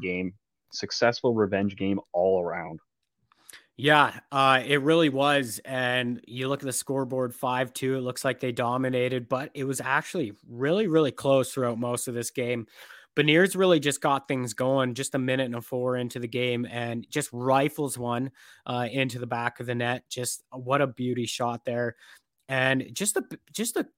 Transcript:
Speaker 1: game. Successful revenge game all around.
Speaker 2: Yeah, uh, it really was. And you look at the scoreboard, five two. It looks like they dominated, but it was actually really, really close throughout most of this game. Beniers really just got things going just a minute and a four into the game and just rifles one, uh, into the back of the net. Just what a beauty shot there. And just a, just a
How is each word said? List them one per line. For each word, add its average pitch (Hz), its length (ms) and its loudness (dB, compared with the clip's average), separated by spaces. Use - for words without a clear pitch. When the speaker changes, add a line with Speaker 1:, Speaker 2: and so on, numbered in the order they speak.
Speaker 1:
game. 92 380 -6
Successful 120 640 0
revenge 98 420 2
game 98 240 0
all 92 280 2
around. 82 400 -6
Speaker 2:
Yeah, 139 420 6
uh, 135 340 6
it 143 140 2
really 160 300 4
was. 135 540 0
And 123 640 -2
you 127 220 -6
look 139 120 -2
at 139 60 -10
the 127 60 -4
scoreboard, 131 640 -4
five 127 400 -2
two. 131 220 -2
It 131 40 -4
looks 123 240 -6
like 131 160 -2
they 127 120 -2
dominated, 127 760 0
but 135 260 -2
it 139 100 -6
was 131 180 -4
actually 139 500 -2
really, 143 380 0
really 156 260 4
close 135 400 2
throughout 120 260 0
most 120 300 -4
of 120 60 -6
this 117 160 -4
game. 120 360 -4
Beniers 160 420 6
really 180 240 6
just 139 200 0
got 139 280 0
things 127 260 -2
going 131 400 2
just 131 200 -6
a 139 40 0
minute 131 280 0
and 120 100 -8
a 117 60 -6
four 123 340 -2
into 123 220 -4
the 117 100 -6
game 123 420 -2
and 117 400 -6
just 147 220 -4
rifles 131 640 0
one, 120 320 -4
uh, 123 240 -2
into 127 280 -2
the 120 80 -8
back 120 340 -4
of 123 60 -8
the 120 80 -4
net. 120 340 -2
Just - 340 -6
what 131 300 0
a 139 40 4
beauty 123 400 -4
shot 120 380 -4
there. 120 320 -2
And 131 440 0
just - 240 -2
a, - 80 0
just 233 240 -4
a - 200 -2